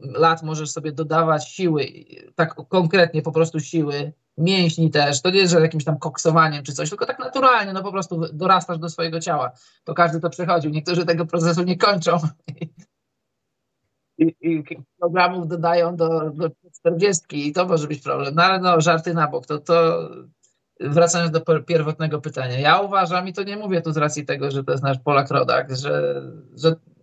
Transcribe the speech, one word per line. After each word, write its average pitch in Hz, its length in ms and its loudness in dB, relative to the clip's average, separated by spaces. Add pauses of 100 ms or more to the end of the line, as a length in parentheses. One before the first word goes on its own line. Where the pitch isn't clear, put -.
lat 147 420 0
możesz 156 280 -6
sobie 151 220 -8
dodawać 156 560 0
siły, 160 380 0 (480)
tak 160 200 0 (140)
konkretnie 170 540 2
po 160 100 -6
prostu 160 280 2
siły, 147 520 -4 (260)
mięśni 165 520 2
też. 143 320 2
To 180 80 2
nie 190 80 4
jest, 180 140 4
że 170 80 6
jakimś 160 240 2
tam 151 140 -2
koksowaniem 160 640 0
czy 139 100 -10
coś, 135 160 -6
tylko 202 180 -4
tak - 120 -8
naturalnie, 254 540 2
no 190 100 -4
po 196 100 -8
prostu 185 280 -4 (120)
dorastasz 180 460 2
do 170 100 -6
swojego 165 320 -4
ciała. 147 320 -4 (320)
To 160 100 -8
każdy 160 260 2
to 165 100 -2
przechodził. 165 400 0
Niektórzy 165 360 -2
tego 170 200 0
procesu 170 360 0
nie 180 140 0
kończą. 175 420 2
<laughs> 156 40 0 (2000)
I, 160 220 2
i 160 240 -4
kilogramów 175 840 -2
dodają 170 480 0
do, 160 340 0
do 160 200 -4 (240)
czterdziestki 165 760 0
i 151 40 -4
to 180 140 0
może 156 220 0
być 147 140 -8
problem. 139 320 -4
No 170 80 4
ale 185 180 2
no, 180 200 4
żarty 165 340 0
na 156 140 0
bok, 135 180 -6
to, 151 120 -4
to 165 500 2 (720)
wracając 170 500 2
do 160 100 0
per-, 156 240 0
pierwotnego 156 560 -2
pytania. 131 380 -6
Ja 156 220 4
uważam, 185 480 0
i 180 40 -8
to 202 100 -6
nie 202 140 -6
mówię 190 260 -2
tu 165 100 -4
z 147 40 -4
racji 147 300 -2
tego, 143 240 -4
że 139 140 -4
to 143 80 -2
jest 135 120 -2
nasz 135 140 0
Polak 139 320 2
rodak, 131 460 0
że, 147 460 -2 (340)
że 165 200 2 (260)